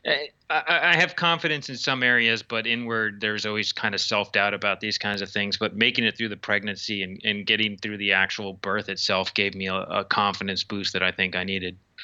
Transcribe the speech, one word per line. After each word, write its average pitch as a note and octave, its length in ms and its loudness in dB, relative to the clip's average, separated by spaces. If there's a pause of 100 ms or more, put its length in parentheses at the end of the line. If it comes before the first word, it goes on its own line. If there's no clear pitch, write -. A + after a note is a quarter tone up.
I, C#3+ 240 -2 (200)
I, D#3 140 0 (280)
I F3 60 8
have E3+ 180 4
confidence D#3+ 540 0
in B2+ 80 -8
some B2+ 260 0
areas, A#2 400 4
but A2+ 240 -4
inward, A2+ 540 -2
there's G#2+ 240 -2
always G#2+ 260 -2
kinda G2+ 280 -2
self-doubt G2+ 540 2
about G2+ 280 0
these G#2+ 160 -2
kinds G2+ 240 -2
of G2 80 -6
things. G2+ 280 -2
But G#2 200 -2
making A#2+ 280 2
it G#2+ 120 0
through A2+ 120 -2
the G2+ 80 -8
pregnancy G2+ 640 -2
and, F#2+ 200 -10
and G#2 220 -2
getting G#2+ 320 2
through G#2 220 -6
the G2+ 140 2
actual F#2+ 400 0
birth G2+ 360 -4
itself F#2+ 440 0
gave G2 220 0
me F#2+ 120 -4
a, F#2+ 80 -2
a F#2+ 300 -2
confidence G2 600 0
boost G2+ 280 -4
that F#2 100 0
I F#2 80 2
think F#2 260 -2
I F2+ 80 -4
needed. F#2 320 -6 (260)